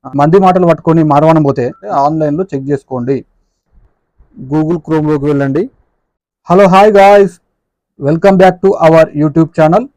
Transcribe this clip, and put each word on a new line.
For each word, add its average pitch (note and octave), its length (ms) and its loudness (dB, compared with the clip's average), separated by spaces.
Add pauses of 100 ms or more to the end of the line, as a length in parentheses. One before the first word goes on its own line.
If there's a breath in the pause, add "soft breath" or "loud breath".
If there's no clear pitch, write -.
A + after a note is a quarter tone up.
(160)
మంది D#3 240 2
మాటలు F#3 280 2
పట్టుకొని D#3+ 360 0
మారవానం D#3 400 2
పోతే C#3 280 -4 (200)
ఆన్లైన్లో D3+ 540 -2 (100)
చెక్ C3+ 140 -10
చేసుకోండి. C3 560 -6 (1160)
Google D#3 360 -4
Chrome-లోకి D3+ 480 -4
వెళ్ళండి. C#3+ 440 -4 (800)
Hello, F#3+ 180 4
hi F#3+ 220 4
guys, G3 400 4 (720)
welcome E3 360 0
back F3+ 180 2 (100)
to G3 40 4 (160)
our D#3+ 200 4 (120)
YouTube D#3 300 -2
channel. E3+ 500 0